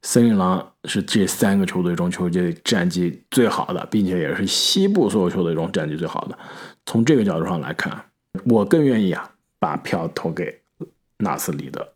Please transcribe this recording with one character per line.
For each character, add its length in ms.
森 220
林 100
狼 360
是 180
这 240
三 320
个 40
球 200
队 120
中 140
球 180
队 240
战 260
绩 400
最 180
好 240
的， 200
并 120
且 140
也 160
是 140
西 400
部 200
所 140
有 80
球 140
队 100
中 180
战 160
绩 80
最 120
好 180
的。 100
从 180
这 100
个 80
角 140
度 80
上 160
来 120
看， 320
我 200
更 180
愿 200
意 80
啊， 180
把 180
票 380
投 160
给 300
纳 200
斯 140
里 180
德。 260